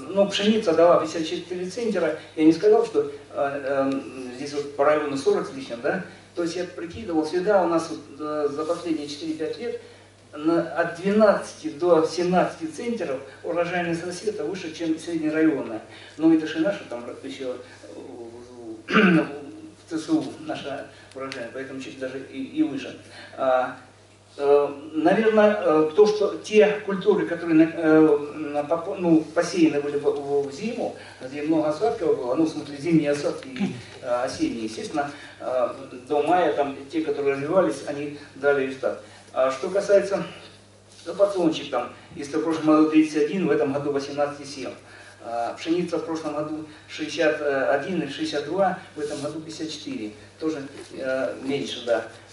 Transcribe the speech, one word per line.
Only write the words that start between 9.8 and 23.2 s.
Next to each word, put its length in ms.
на, 260
от 260
двенадцати 720
до 360
семнадцати 600
центнеров 540
урожайность 640
рассета 380
выше, 300
чем 240
среднерайонная. 840
Ну, 180
это 120
же 120
наша 300
там 140
ещё, 320
э, 40
<clears throat> 0
в 960
Ц 80
С 120
У 140
наша 460
урожайность, 400
поэтому 260
чуть 200
даже 200
и, 100
и 220
выше. 360